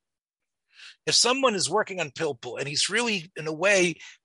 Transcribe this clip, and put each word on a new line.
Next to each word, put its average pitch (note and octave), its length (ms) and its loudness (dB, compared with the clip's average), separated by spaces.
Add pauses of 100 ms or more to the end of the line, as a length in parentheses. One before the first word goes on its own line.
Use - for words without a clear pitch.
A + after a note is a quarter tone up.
(1040)
If D#3 100 2
someone B3 400 4
is C#3 140 -2
working F#3+ 300 -2
on D3+ 120 -6
pilpul B2+ 480 -6
and C#3 80 -4
he's D3 220 -2
really, G#3 460 -2
in D#3 120 -10
a D#3 60 -4
way, F3+ 420 4 (300)